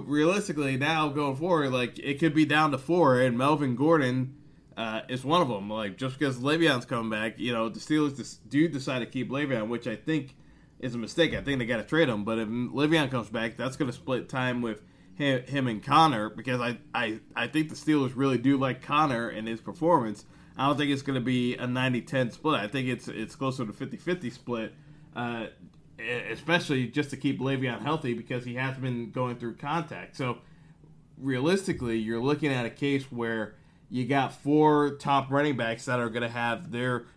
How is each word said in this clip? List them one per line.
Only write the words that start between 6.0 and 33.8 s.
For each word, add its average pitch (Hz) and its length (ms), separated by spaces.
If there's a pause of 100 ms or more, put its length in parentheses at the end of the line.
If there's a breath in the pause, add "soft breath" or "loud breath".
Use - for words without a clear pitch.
because 135 200
Le'Veon's 143 480
coming 113 240
back, 107 280
you 120 140
know, 113 160
the 104 120
Steelers 151 360
des-, - 320
do 151 200
decide 135 320
to 113 60
keep 120 240
Le'Veon, 131 380
which 117 180
I 110 100
think 147 400 (440 soft breath)
is 123 140
a 120 40
mistake. 117 360
I 95 80
think 139 160
they 117 80
gotta 117 160
trade 156 260
him. 101 160
But 113 140
if 110 100
Le'Veon 131 640
comes 113 180
back, 113 280
that's 131 200
gonna 127 160
split 120 360
time 127 340
with 110 180 (360 loud breath)
him, 135 260
him 131 240
and 107 160
Connor, 139 480
because 123 300
I, 120 180 (160)
I, 110 240 (160)
I 117 140
think 156 200
the 131 60
Steelers 143 400
really 131 240
do 135 180
like 127 240
Connor 139 480
and 110 200
his 113 120
performance. 117 640 (320 loud breath)
I 135 120
don't 147 80
think 143 160
it's 131 100
gonna 131 180
be 123 360
a 127 100
ninety 127 340
ten 127 300
split. 139 300
I 104 80
think 131 200
it's, 123 200
it's 110 260
closer 127 320
to 104 60
fifty 143 240
fifty 175 340
split, 113 420 (440 loud breath)
uh, 117 300 (520)
e-, 113 320
especially 139 560
just 143 240
to 131 60
keep 135 240
Le'Veon 127 400
healthy 147 340
because 120 300
he 120 100
has 131 220
been 123 340
going 123 280
through 117 180
contact. 147 600
So, 123 220 (800 loud breath)
realistically, 131 840
you're 113 240
looking 147 300
at 123 140
a 113 40
case 139 400
where 117 460 (340 soft breath)